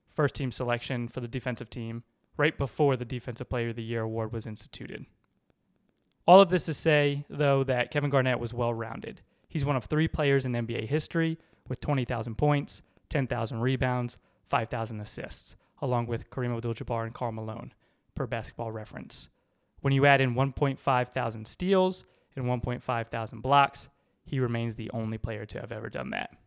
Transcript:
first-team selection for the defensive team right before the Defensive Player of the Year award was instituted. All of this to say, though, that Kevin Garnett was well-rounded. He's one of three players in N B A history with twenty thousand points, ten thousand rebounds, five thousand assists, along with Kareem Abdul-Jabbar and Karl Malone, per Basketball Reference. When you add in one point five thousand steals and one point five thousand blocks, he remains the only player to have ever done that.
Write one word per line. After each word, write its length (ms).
first-team 420
selection 580
for 120
the 80
defensive 420
team 320
right 220
before 400
the 80
Defensive 440
Player 200
of 60
the 80
Year 180
award 320
was 140
instituted. 580
All 160
of 80
this 160
to 100
say, 520
though, 360
that 260
Kevin 220
Garnett 280
was 140
well-rounded. 680
He's 180
one 100
of 100
three 220
players 380
in 100
N 100
B 100
A 100
history 540
with 140
twenty 240
thousand 300
points, 480
ten 160
thousand 360
rebounds, 580
five 240
thousand 320
assists, 540
along 240
with 240
Kareem 260
Abdul-Jabbar 500
and 100
Karl 160
Malone, 420
per 140
Basketball 440
Reference. 580
When 100
you 140
add 160
in 140
one 180
point 260
five 300
thousand 380
steals 560
and 120
one 140
point 220
five 260
thousand 320
blocks, 480
he 160
remains 360
the 160
only 260
player 300
to 120
have 120
ever 180
done 220
that. 180